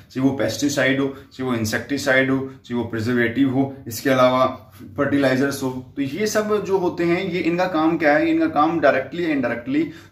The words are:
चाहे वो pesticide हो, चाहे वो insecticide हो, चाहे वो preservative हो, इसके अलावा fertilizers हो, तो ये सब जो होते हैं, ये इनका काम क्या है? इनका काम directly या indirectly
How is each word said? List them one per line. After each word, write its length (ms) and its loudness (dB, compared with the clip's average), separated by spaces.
चाहे 180 0
वो 80 0
pesticide 640 0
हो, 160 -2
चाहे 180 -6
वो 60 0
insecticide 760 0
हो, 220 -2
चाहे 180 -4
वो 60 -6
preservative 640 0
हो, 260 -2
इसके 220 -4
अलावा 580 2
fertilizers 640 0
हो, 340 -6
तो 60 -4
ये 240 -2
सब 380 -2
जो 140 0
होते 260 -2
हैं, 200 0
ये 160 -4
इनका 240 0
काम 340 0
क्या 180 4
है? 140 2
इनका 160 2
काम 340 2
directly 400 2
या 160 0
indirectly 480 -2